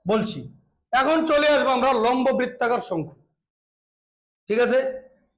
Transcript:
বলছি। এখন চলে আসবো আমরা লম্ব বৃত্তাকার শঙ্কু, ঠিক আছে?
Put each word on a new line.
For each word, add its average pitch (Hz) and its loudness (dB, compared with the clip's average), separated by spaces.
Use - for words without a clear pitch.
বলছি। 208 -2
এখন 269 2
চলে 294 2
আসবো 262 2
আমরা 254 2
লম্ব 254 0
বৃত্তাকার 240 -2
শঙ্কু, 165 -8
ঠিক 220 -2
আছে? 254 2